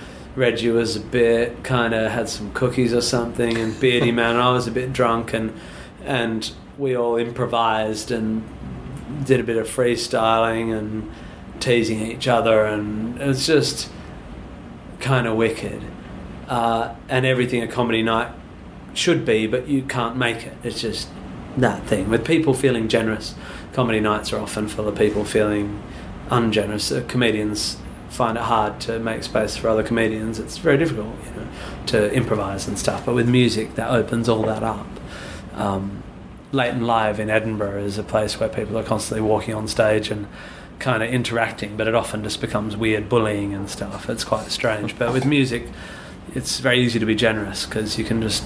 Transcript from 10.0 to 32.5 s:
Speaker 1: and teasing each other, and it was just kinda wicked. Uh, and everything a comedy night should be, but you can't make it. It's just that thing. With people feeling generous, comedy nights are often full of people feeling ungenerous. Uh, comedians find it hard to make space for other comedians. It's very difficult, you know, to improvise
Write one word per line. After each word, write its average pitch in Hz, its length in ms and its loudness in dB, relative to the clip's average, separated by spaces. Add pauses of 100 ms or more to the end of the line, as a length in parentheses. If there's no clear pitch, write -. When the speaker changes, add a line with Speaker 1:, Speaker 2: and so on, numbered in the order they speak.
Speaker 1:
and 110 320 -6 (500)
teasing 113 460 4
each 127 220 -4
other, 110 360 6
and 107 560 -2
it 139 60 -2
was 131 200 2
just - 440 2 (1120)
kinda 123 340 2
wicked. 110 480 0 (640)
Uh, 117 460 0 (140)
and 131 180 2
everything 123 360 2
a 113 60 -4
comedy 117 340 2
night 113 300 2 (600)
should 151 300 2
be, 110 220 2
but 123 220 -2
you 139 140 2
can't 123 340 -2
make 117 300 0
it. - 80 -14 (100)
It's 113 160 -6
just - 280 -4 (480)
that 110 300 2
thing. 98 220 0
With 110 160 2
people 160 300 4
feeling 120 340 2
generous, 110 460 0 (380)
comedy 117 280 2
nights 107 320 2
are 110 60 -2
often 107 300 -4
full 107 200 -2
of 104 80 -4
people 104 280 2
feeling 104 580 0 (480)
ungenerous. 107 600 2
Uh, 131 160 0
comedians 107 680 0 (320)
find 117 300 0
it 117 60 -4
hard 110 360 2
to 113 180 -4
make 113 240 -4
space 107 340 -2
for 117 120 0
other 110 140 4
comedians. 110 560 0
It's - 180 -8
very 143 220 4
difficult, 156 360 0 (120)
you - 160 -10
know, - 60 -10 (380)
to 104 260 4
improvise 104 540 0